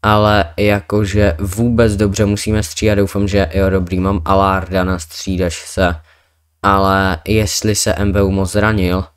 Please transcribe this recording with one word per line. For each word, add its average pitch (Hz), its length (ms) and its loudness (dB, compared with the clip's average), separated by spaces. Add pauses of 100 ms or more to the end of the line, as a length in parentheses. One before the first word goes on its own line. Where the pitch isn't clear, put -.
Ale 107 420 4 (120)
jakože 104 800 0
vůbec 113 560 0
dobře 101 300 0
musíme 104 380 0
stříhat, 104 340 0
doufám, 101 300 0
že 95 260 0
jo, 95 160 2
dobrý, 92 300 -2
mám 95 260 0
Alarda 95 580 0
na 92 160 -2
střídačce. 90 960 -4 (680)
Ale 98 540 2 (100)
jestli 107 480 0
se - 280 -2
Mbeumo 98 420 0
zranil 95 580 0 (140)